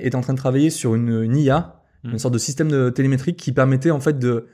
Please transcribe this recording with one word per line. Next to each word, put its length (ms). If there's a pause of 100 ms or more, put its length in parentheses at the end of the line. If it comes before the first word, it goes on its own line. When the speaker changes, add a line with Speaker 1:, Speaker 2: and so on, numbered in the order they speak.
Speaker 1:
était 100
en 60
train 120
de 60
travailler 300
sur 260
une, 280
une 140
I 120
A, 220 (320)
Speaker 2:
Hmm. 80
Speaker 1:
une 80
sorte 160
de 40
système 300
de 220
télémétrique 440
qui 160
permettait 380
en 100
fait 200
de 340